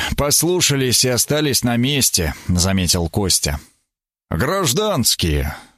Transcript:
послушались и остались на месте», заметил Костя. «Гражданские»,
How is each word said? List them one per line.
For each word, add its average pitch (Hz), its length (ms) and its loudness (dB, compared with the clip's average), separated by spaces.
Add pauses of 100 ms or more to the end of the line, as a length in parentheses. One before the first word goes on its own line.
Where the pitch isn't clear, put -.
(180)
послушались 143 880 2
и 127 40 2
остались 143 540 0
на 120 140 0
месте», 123 580 0 (120)
заметил 90 600 0
Костя. 80 520 -2 (680)
«Гражданские», 143 1300 0 (220)